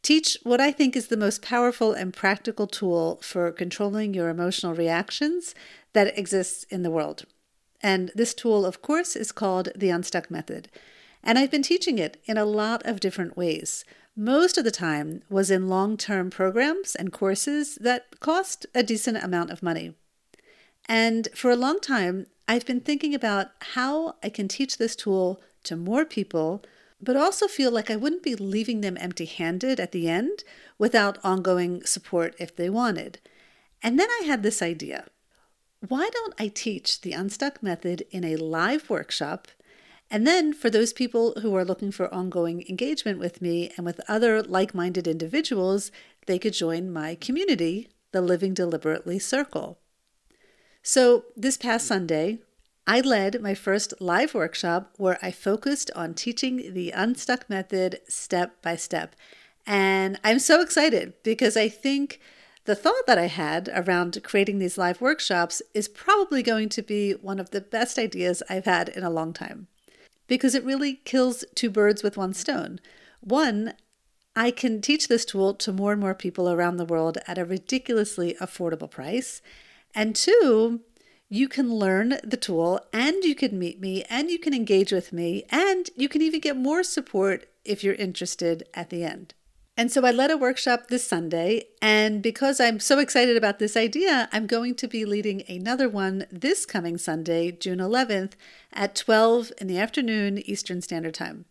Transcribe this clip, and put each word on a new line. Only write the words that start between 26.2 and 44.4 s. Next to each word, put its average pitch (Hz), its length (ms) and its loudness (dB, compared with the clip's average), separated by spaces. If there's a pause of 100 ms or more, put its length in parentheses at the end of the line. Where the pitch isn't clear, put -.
but 254 140 0
also 359 320 2
feel 269 240 0
like 226 220 -2
I - 40 -2
wouldn't 302 280 -2
be 269 100 -2
leaving 208 460 -2
them 190 180 -4
empty-handed 180 800 -4
at 180 140 -6
the 170 160 -2
end 240 340 -2 (360)
without 208 440 4
ongoing 180 600 0
support 175 560 -2
if 175 160 -10
they 175 120 -2
wanted. 220 520 -2 (600)
And 233 200 2
then 415 80 4 (120)
I 370 60 -4
had 262 160 0
this 208 180 0
idea. 160 440 -6 (840)
Why 294 260 -2
don't 453 280 -6
I 214 80 -2
teach - 540 -4
the 185 100 -6
Unstuck 233 500 -4
Method 175 480 -4
in 185 140 -6
a 160 100 -2
live 165 560 -2
workshop? - 560 -4 (640)
And 214 160 2
then 320 260 4
for 240 180 -2
those 226 220 2
people 233 480 0
who 214 140 0
are 185 100 2
looking 190 280 -4
for 185 200 -4
ongoing 175 560 -2
engagement 208 520 -4
with 175 200 -6
me 170 360 -2
and 175 100 -6
with 170 220 -8
other 220 340 2